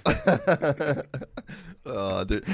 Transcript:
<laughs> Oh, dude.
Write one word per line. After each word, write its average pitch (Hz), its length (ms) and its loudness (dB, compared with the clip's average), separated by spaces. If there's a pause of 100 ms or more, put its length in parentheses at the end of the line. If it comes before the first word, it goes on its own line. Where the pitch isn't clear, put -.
<laughs> 156 920 2 (920)
Oh, 98 360 -2
dude. 98 300 0